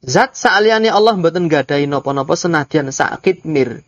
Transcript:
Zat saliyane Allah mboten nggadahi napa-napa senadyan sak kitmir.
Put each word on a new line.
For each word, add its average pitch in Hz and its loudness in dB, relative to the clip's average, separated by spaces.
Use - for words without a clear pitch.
Zat 185 0
saliyane 220 2
Allah 208 2
mboten 170 0
nggadahi 143 0
napa-napa 139 -2
senadyan 151 -2
sak - -4
kitmir. 143 -2